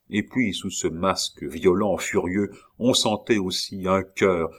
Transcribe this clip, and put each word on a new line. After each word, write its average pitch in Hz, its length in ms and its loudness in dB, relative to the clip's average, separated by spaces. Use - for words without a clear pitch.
Et 104 140 0
puis, 117 300 -2
sous - 160 -6
ce - 180 -4
masque 85 560 -2
violent, 90 540 2
furieux, 95 540 -2
on 123 160 2
sentait 110 460 0
aussi 92 480 -4
un 95 160 2
cœur. 90 560 2